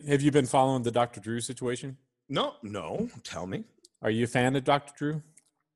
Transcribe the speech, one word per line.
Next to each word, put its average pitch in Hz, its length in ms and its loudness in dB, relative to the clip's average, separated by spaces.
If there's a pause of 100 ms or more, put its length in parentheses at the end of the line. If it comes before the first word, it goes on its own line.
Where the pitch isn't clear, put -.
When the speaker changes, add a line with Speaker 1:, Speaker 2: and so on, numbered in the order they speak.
Speaker 1:
have 143 160 4
you 143 80 4
been 135 160 6
following 131 360 4
the 117 80 0
Doctor 120 300 0
Drew 113 200 -6
situation? 127 560 -6 (320)
Speaker 2:
No, 208 340 -2
no. 104 460 -4 (140)
Tell 85 240 -8
me. 143 180 -6 (380)
Speaker 1:
Are 113 80 0
you 113 140 2
a 117 40 0
fan 127 280 2
of 131 80 -2
Doctor 143 320 0
Drew? 151 260 -4 (540)